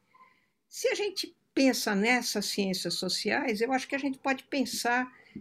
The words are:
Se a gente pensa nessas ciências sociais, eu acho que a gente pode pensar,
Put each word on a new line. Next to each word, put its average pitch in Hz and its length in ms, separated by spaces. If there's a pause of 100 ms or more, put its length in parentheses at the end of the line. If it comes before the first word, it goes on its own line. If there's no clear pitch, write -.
(680)
Se - 200
a 480 60
gente 392 400 (200)
pensa 254 400
nessas 226 500
ciências 185 500
sociais, 214 680
eu 247 100
acho 262 160
que 285 60
a 277 40
gente 269 200
pode 262 260
pensar, 254 680 (300)